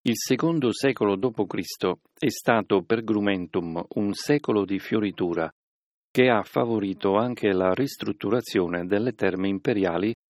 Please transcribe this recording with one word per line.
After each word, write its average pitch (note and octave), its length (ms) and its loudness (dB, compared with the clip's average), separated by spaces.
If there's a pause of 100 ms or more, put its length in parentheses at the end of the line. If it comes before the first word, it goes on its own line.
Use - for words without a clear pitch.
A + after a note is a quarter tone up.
Il A#2 160 0
secondo D#3 560 0
secolo G#2+ 420 2
dopo A2 300 -2
Cristo F2+ 560 -4 (160)
è B2 120 0
stato G#2+ 520 2
per A2+ 220 -2
Grumentum F#2 760 -2 (140)
un G2+ 180 -2
secolo B2 520 0
di F#2+ 140 -2
fioritura, F#2 680 -2 (600)
che B2+ 180 4
ha A2 160 4
favorito G2+ 720 0
anche A2+ 380 0
la F#2 200 4
ristrutturazione G2+ 1120 -2
delle G2+ 280 0
terme F#2+ 340 -2
imperiali G2 680 0 (160)